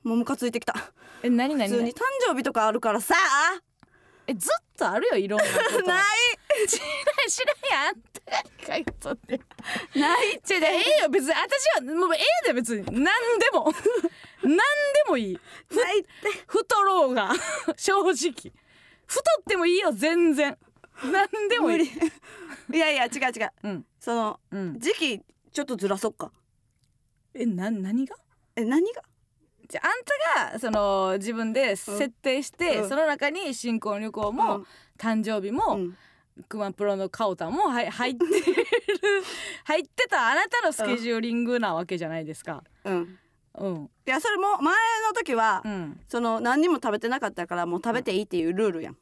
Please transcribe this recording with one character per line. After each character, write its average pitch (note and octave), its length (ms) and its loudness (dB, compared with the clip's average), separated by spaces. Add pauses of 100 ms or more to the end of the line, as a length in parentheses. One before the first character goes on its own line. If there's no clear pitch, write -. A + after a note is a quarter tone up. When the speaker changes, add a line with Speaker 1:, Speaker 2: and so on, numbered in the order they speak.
Speaker 1:
も A3+ 100 -2
う A#3 40 2
ム A#3+ 60 0
カ C4+ 120 -2
つ B3 100 -4
い A#3 60 -2
て A#3+ 80 -4
き - 40 -18
た。 - 100 -4 (480)
Speaker 2:
え、 A#3+ 60 0
何、 B3 260 2
何？ A3 140 0
Speaker 1:
普 A#3+ 80 0
通 A#3 60 2
に A#3 100 -2
誕 - 80 -12 (280)
生 D4+ 80 2
日 C4 80 -4
と C4+ 80 -2
か A3 140 2
あ A3 60 4
る A3 80 0
か - 120 0
ら A3+ 80 2
さ。 - 140 2 (1120)
Speaker 2:
え、 C4 60 -2
ず G3+ 140 -4
っ - 20 0 (260)
と G#3+ 120 0
あ G3 100 0
る G4 100 0
よ、 F4 80 2
い G3+ 100 0
ろ G3+ 100 -2
ん - 40 2
な D5+ 40 4
こ - 60 0 (300)
と。 - 20 -4
Speaker 1:
<laughs> F#4 40 -2
な F4+ 140 2
い。 G4+ 40 4 (640)
Speaker 2:
知 G#4+ 100 -2
ら - 80 -8
ん、 - 20 -8 (400)
知 B4+ 160 -2 (280)
ら C4+ 80 2
ん C#4+ 40 0
や - 20 2
ん。 - 20 2
あ F#4+ 40 -2
ん - 20 -8
た A3+ 60 -16 (680)
が - 60 -4
言 B3 80 -2
っ - 20 -8 (160)
と C#4 120 -10
っ B3 40 -6
て。 - 240 -8 (580)
Speaker 1:
な E4 240 4
い。 G4+ 100 2
Speaker 2:
違 - 20 -2
う、 - 0 -
違 - 20 -6 (220)
う、 D#4 60 2
え F4+ 200 4 (160)
え - 20 2
よ、 D#4 60 2
別 C4 180 2
に。 D#4+ 60 0
私 C4+ 40 2 (400)
は、 C#4+ 60 0 (120)
も F4 120 2
う F4 80 2
え D#4 40 -2 (260)
え A#4 40 2
で、 D4+ 40 2
別 A#3 260 -2
に。 G3 60 -8
何 B3 200 0 (340)
で A4+ 140 4
も。 D#4 200 8 (380)
<laughs> - 320 -16
何 D#4 140 6
で G4+ 40 6 (480)
も D#4 80 4
い G3+ 160 -2
い。 - 60 -8 (360)
Speaker 1:
な G4 180 2
い G#4 80 4
っ - 20 -10
て。 - 60 -14 (380)
Speaker 2:
太 A4 360 2
ろ F#4 240 6
う B3+ 80 0
が。 G#3 180 0 (220)
<laughs> - 220 -4
正 G4 240 2
直。 F4+ 120 4
太 C#4+ 200 -2 (1080)
っ - 80 -20
て G4+ 80 0
も F4 80 0
い F4 120 4
い - 20 4
よ、 F4+ 140 2
全 D#4+ 420 2
然。 C#4+ 240 0 (460)
何 F#4+ 240 2 (200)
で A#4 120 2
も E4 100 2
い E4+ 60 2
い。 - 20 2
Speaker 1:
無 E4 60 4 (880)
理。 E4 40 2
い - 20 4
や D#4 100 4
い D4 60 0
や、 B3 80 2
違 A#3+ 40 -2
う、 - 20 -6
違 A#3+ 60 -10 (280)
う。 - 80 -6 (100)
Speaker 2:
う G#3 60 -6
ん。 F3+ 180 -8 (200)
Speaker 1:
そ A#3 80 -2
の、 A3+ 240 -2 (140)
Speaker 2:
う F#3+ 40 -8
ん。 F3+ 220 -6
Speaker 1:
時 C#4+ 140 -2
期 C4 280 -2 (300)
ち - 80 -4
ょ C#4+ 40 -2
っ - 20 -2
と C4 100 -4
ず F#3+ 140 -4
ら F#3+ 100 0
そ G#3+ 120 -2
っ - 20 -20
か。 - 180 -14 (1040)
Speaker 2:
え、 B3 100 -6
な-、 G3+ 280 -2
何 G#3+ 340 -2
が？ - 80 -16 (400)
Speaker 1:
え、 A3+ 100 -2
何 E4 280 2
が？ C5 100 -14 (680)
Speaker 2:
じ - 80 -12
ゃ - 60 -6
あ、 D#4+ 60 0
あ - 20 2
ん B4+ 560 0
た - 60 -10
が A3 80 -10
そ A#3+ 100 -4
の G3 480 2
自 G#3 140 -6
分 A3+ 200 -4
で A#3+ 220 2
設 G#3 340 -4
定 C4+ 360 -2
し - 80 -12
て、 E4 240 0
Speaker 1:
う - 60 0
ん。 - 20 -
う - 20 -4
ん。 - 20 -6
Speaker 2:
そ B3+ 60 -2
の D#4 100 2
中 C#4+ 260 0
に E4 220 -6
新 A#3 280 -4
婚 G#3 200 -4
旅 A3 120 -8
行 G#3 180 -4
も、 G#3+ 280 0
Speaker 1:
う - 20 -8
ん。 F#3 60 -18 (300)
Speaker 2:
誕 A3 320 -2
生 G#3 160 -2
日 G3+ 60 -4
も、 D#4+ 240 0
Speaker 1:
う G#3 40 -2
ん。 F3+ 200 -6 (500)
Speaker 2:
熊 G#3 220 -6
プ G3+ 140 -6
ロ G3+ 100 0
の F#3+ 140 -4
カ A3 180 -4
オ F#3 80 -2
タ E3 140 -6
ン F#3+ 40 -4
も、 F4+ 160 0
は A#3+ 140 0
い、 - 80 -4
入 B3 220 -2
っ - 20 -6
て A#3+ 100 0
る、 D#4+ 60 -2
<laughs> G4 1300 0
入 D#4 160 0
っ - 20 -8
て B4 260 -4
た B3+ 200 2
あ C4+ 80 4
な F#4+ 120 4
た A#4+ 160 0
の D#4+ 80 2
ス A3 120 -4
ケ A#3+ 140 0
ジ A#3 120 -4
ュ A3+ 60 0
ー A3+ 40 0
リ A#3 140 -4
ン A#3+ 80 0
グ A#3+ 160 0
な G3+ 160 0
わ E3+ 100 -2
け F3 140 -6
じ E3+ 60 -6
ゃ D#3+ 40 -6
な E3 120 -6
い D#3+ 40 -10
で D#3 100 -12
す - 100 -18
か。 D#3+ 180 -10 (220)
Speaker 1:
う G3 80 -4
ん。 F3+ 260 -4 (360)
Speaker 2:
う G3 140 -8
ん。 D#3 220 -8 (160)
Speaker 1:
い C4 40 -4
や、 C4+ 100 0
そ A#4 80 -2
れ G#4 80 0
も G4 260 0
前 E4+ 140 2 (320)
の G#4+ 60 -2
時 D4+ 200 -2
は、 A3 300 0
Speaker 2:
う G#3+ 40 -6
ん。 F3 380 -8
Speaker 1:
そ A#3+ 140 -4
の、 A3+ 180 0
何 A#3+ 220 0
に F4 80 4
も D#4 80 2
食 A3+ 160 -2
べ G#3 80 -2
て A3+ 80 -4
な B3 100 -2
か A3 100 -4
っ F#3+ 40 -8
た F3 160 -8
か F3 80 -4
ら、 F3 100 -2
も E3+ 120 -4
う - 60 -4
食 A#3 80 -2
べ B3 120 -2
て G#3 80 -4
い F#3+ 80 0
い - 20 -4
っ G3+ 60 -6
て F#3 80 -6
い E3 80 0
う E3+ 80 -2
ル G#3 160 0
ー - 20 0
ル E3 120 -8
や C3+ 100 -14
ん。 - 100 -20